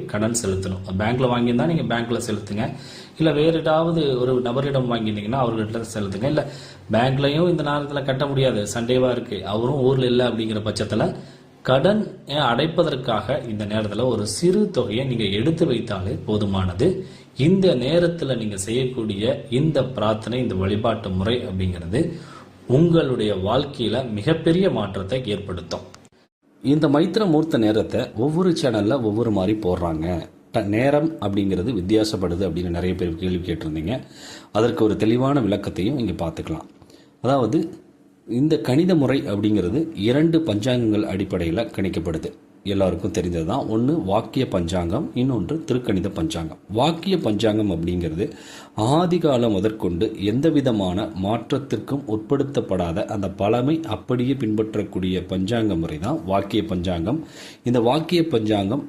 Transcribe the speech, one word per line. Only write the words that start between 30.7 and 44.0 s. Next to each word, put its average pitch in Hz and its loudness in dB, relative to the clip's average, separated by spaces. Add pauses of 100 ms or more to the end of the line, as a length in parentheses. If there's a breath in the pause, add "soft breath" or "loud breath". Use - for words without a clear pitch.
அப்படிங்கிறது 98 0
வித்தியாசப்படுது 95 0
அப்படின்னு 87 -2
நிறைய 90 0
பேர் 87 -2
கேள்வி 90 -2
கேட்டிருந்தீங்க. 80 -4 (560 loud breath)
அதற்கு 113 2
ஒரு 98 4
தெளிவான 127 2
விளக்கத்தையும் 101 -2
இங்க 101 -2
பார்த்துக்கலாம். - -6 (520 loud breath)
அதாவது, 127 2 (640)
இந்த 143 2
கணித 170 2
முறை 135 4
அப்படிங்கிறது 104 2 (140)
இரண்டு 151 4
பஞ்சாங்கங்கள் 107 0
அடிப்படையில 92 -2
கணிக்கப்படுது. 87 -4 (320)
எல்லாருக்கும் 95 0
தெரிஞ்சது 87 -2
தான். 117 -2
ஒண்ணு 120 0 (120)